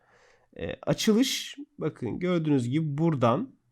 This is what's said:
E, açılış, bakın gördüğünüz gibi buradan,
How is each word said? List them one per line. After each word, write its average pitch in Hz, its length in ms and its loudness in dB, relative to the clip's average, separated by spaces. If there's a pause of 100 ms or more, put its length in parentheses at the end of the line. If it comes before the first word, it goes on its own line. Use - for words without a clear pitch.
(560)
E, - 260 -8
açılış, - 760 0 (220)
bakın 135 400 -6
gördüğünüz 156 500 0
gibi 147 300 -2
buradan, 156 560 2 (180)